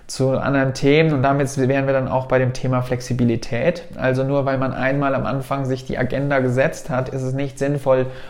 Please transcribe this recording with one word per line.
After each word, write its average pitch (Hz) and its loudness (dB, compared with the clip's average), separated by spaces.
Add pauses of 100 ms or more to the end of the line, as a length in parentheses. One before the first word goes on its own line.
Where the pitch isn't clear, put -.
zu 131 0
anderen 131 2
Themen 151 4
und 131 0
damit 139 0
wären 135 2
wir 135 2
dann 131 0
auch 127 -2
bei 131 2
dem 127 2
Thema 127 0
Flexibilität. 123 0 (120)
Also 131 0
nur 139 0
weil 135 0
man 131 -2
einmal 139 0
am 131 -2
Anfang 135 -4
sich 131 -4
die - -6
Agenda 135 0
gesetzt 131 0
hat, 131 -2
ist 131 -6
es 131 -4
nicht 135 -4
sinnvoll, 139 2 (220)